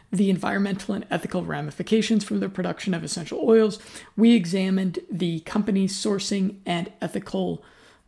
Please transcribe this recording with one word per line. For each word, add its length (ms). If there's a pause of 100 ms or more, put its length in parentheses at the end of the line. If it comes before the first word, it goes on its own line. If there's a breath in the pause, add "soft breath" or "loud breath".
(100)
the 200
environmental 640
and 160
ethical 340
ramifications 800
from 160
the 80
production 460
of 100
essential 420
oils. 320 (380 loud breath)
We 160
examined 680 (100)
the 300
company's 520
sourcing 720
and 260 (120)
ethical 600 (460 soft breath)